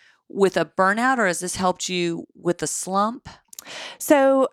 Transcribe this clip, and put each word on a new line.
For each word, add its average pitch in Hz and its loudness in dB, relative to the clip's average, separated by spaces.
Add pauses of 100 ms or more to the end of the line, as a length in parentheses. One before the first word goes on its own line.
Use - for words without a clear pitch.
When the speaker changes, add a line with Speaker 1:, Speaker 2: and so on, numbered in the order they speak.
(300)
Speaker 1:
with 190 2
a 170 2
burnout, 220 0
or 214 0
has 175 -2
this 180 -8
helped 185 -2
you 175 -4 (100)
with 175 -4
a - -2
slump? 202 -4 (720)
Speaker 2:
So 269 4